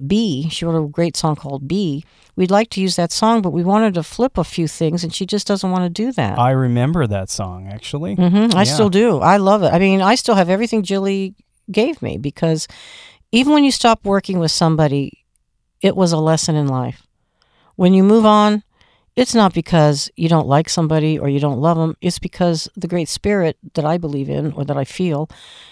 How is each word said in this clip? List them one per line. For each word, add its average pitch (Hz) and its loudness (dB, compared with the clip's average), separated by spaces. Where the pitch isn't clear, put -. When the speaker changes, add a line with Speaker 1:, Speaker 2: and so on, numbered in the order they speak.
Speaker 1:
B," 165 0
she - -8
wrote 165 0
a 151 -6
great 170 -2
song 156 0
called 139 -8
B, 165 -2
"we'd 185 0
like 208 2
to 196 -4
use 185 -2
that 170 -2
song, 226 2
but 180 -2
we 170 -2
wanted 208 2
to 170 -4
flip - -4
a 180 2
few 165 -4
things, 170 -2
and 160 -6
she - -6
just 208 -4
doesn't 196 -2
wanna 185 0
do 214 -4
that." 113 -2
Speaker 2:
I 123 4
remember 131 0
that 98 -4
song, 95 -10
actually. 143 -10
Speaker 1:
Mm-hmm. 190 2
I 190 0
Speaker 2:
Yeah. 208 -2
Speaker 1:
still 214 2
do. 196 2
I 175 4
love 202 2
it. 156 2
I 170 4
mean, 190 2
I 196 2
still 233 0
have 180 2
everything 220 0
Jilly 196 -4
gave 247 0
me, 80 -6
because 156 -2
even 262 2
when 294 4
you 277 2
stop 226 0
working 196 -2
with 160 0
somebody, 151 0
it 190 0
was 180 2
a 165 0
lesson 156 0
in 147 0
life. 127 -6
When 185 4
you 190 6
move 214 6
on, 208 4
it's 254 0
not 208 4
because 151 2
you 165 -2
don't 160 2
like 143 2
somebody 156 0
or 143 -2
you 139 0
don't 143 -2
love 165 2
'em. 160 -2
It's 175 -4
because 175 -4
the 185 -10
Great 165 -4
Spirit 190 -2
that 151 -2
I 160 0
believe 143 -6
in 143 -4
or 147 -6
that 143 -4
I 135 -2
feel 156 -4